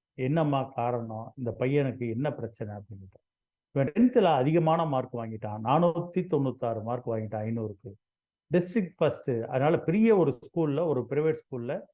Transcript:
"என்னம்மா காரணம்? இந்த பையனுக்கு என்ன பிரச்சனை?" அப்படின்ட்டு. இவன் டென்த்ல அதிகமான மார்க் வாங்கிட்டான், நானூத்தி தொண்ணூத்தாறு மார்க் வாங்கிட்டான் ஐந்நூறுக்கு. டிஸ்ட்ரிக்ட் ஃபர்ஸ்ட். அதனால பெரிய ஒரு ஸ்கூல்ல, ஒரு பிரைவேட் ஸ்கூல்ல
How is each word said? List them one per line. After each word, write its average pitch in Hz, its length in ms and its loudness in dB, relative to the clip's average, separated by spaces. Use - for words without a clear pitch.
"என்னம்மா 143 480 0
காரணம்? 117 720 -6
இந்த 117 220 -6
பையனுக்கு 127 500 0
என்ன 127 240 -2
பிரச்சனை?" 107 420 -10
அப்படின்ட்டு. 101 480 -16
இவன் 139 200 0
டென்த்ல 240 300 6
அதிகமான 160 640 4
மார்க் 131 320 -2
வாங்கிட்டான், 110 480 -8
நானூத்தி 170 640 2
தொண்ணூத்தாறு 127 560 -2
மார்க் 120 280 -6
வாங்கிட்டான் 110 320 -4
ஐந்நூறுக்கு. 110 500 -6
டிஸ்ட்ரிக்ட் 180 440 0
ஃபர்ஸ்ட். 143 340 0
அதனால 131 480 0
பெரிய 214 380 4
ஒரு 156 140 4
ஸ்கூல்ல, 156 560 -2
ஒரு 127 240 0
பிரைவேட் 151 260 0
ஸ்கூல்ல 135 440 -8